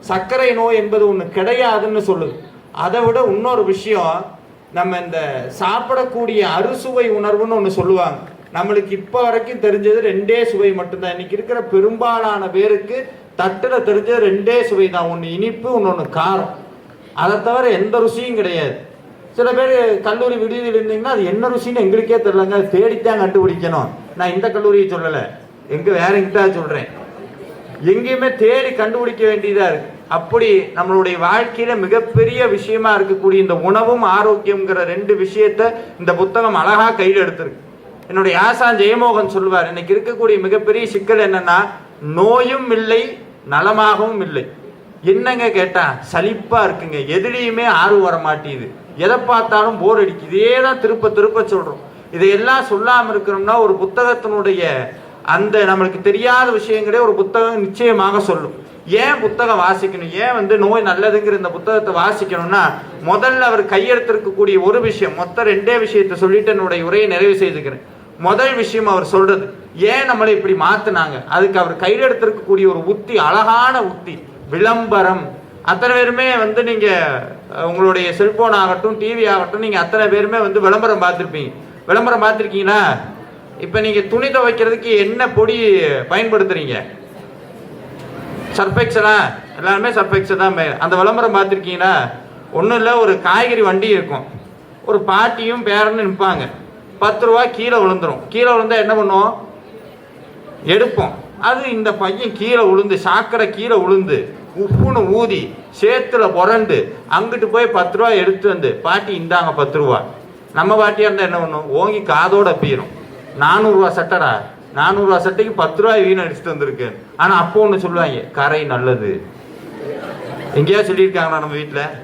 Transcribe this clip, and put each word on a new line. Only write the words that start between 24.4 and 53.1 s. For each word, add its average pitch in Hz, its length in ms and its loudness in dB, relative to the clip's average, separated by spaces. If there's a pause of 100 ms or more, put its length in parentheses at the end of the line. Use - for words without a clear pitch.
கல்லூரியை 202 400 4
சொல்லல, 160 240 -4 (500)
எங்க 170 220 -2
வேற 175 180 2
எங்கிட்டா 190 420 2
சொல்றேன், 156 360 -6 (1000)
எங்கேயுமே 247 500 0
தேடி 254 380 2
கண்டுபிடிக்க 226 520 -2
வேண்டியதா 202 420 2
இருக்கு. 151 300 -6 (100)
அப்படி 202 520 2
நம்மளுடைய 185 640 -2
வாழ்க்கையில 226 560 0
மிகப்பெரிய 226 680 0
விஷயமா 214 500 0
இருக்கக்கூடிய 190 360 2
இந்த 190 220 2
உணவும் 220 480 2
ஆரோக்கியம்ங்கிற 196 800 0
ரெண்டு 196 300 -2
விஷயத்த 208 600 0 (260)
இந்த 175 140 0
புத்தகம் 196 420 0
அழகா 202 360 2
கையில 196 320 2
எடுத்திருக்கு. 156 360 -6 (480)
என்னுடைய 185 320 0
ஆசான் 208 380 2
ஜெயமோகன் 214 500 4
சொல்லுவார், 190 400 0
இன்னைக்கு 170 260 -2
இருக்கக்கூடிய 214 480 2
மிகப்பெரிய 214 460 0
சிக்கல் 208 440 0
என்னன்னா, 180 260 2 (440)
நோயும் 240 720 0
இல்லை, 226 460 0 (340)
நலமாகவும் 214 720 0
இல்லை. 143 280 -6 (540)
என்னங்க 233 460 0
கேட்டா, 180 460 0 (160)
சலிப்பா 208 540 0
இருக்குங்க, 160 320 -6 (100)
எதுலேயுமே 233 580 -2
ஆர்வம் 196 360 4
வர 175 160 2
மாட்டேங்குது, 147 540 -6 (260)
எதை 202 200 2
பார்த்தாலும் 226 600 0
போர் 202 260 4
அடிக்குது, 165 280 -8
இதே 240 280 2
தான் 262 180 0
திருப்ப 220 300 0
திருப்ப 214 320 2
சொல்றோம். 160 400 -4 (300)
இதையெல்லாம் 202 520 2
சொல்லாம 233 500 2